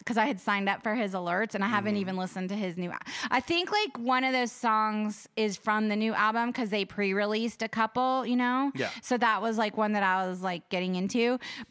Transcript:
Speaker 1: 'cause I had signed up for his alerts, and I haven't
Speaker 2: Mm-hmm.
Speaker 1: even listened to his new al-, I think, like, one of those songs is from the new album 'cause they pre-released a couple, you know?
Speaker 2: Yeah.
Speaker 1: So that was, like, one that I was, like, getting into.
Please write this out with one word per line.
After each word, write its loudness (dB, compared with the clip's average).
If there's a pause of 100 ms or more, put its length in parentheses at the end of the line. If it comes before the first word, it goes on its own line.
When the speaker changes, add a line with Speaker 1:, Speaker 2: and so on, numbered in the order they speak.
Speaker 1:
'cause 0
I 4
had -2
signed 0
up -2
for 0
his 0
alerts, 0
and 0
I 0
haven't 0
Speaker 2:
Mm-hmm. 0
Speaker 1:
even -2
listened -4
to -4
his -4
new -4
al-, -8 (340)
I 4
think, 0
like, 0
one 2
of 2
those 2
songs 0
is 2
from 2
the 2
new 0
album 2
'cause -2
they 0
pre-released -2
a -4
couple, 0
you 0
know? 2
Speaker 2:
Yeah. 0 (120)
Speaker 1:
So 0
that 4
was, 0
like, 0
one 2
that 2
I 2
was, -6
like, -4
getting -2
into. 2 (300)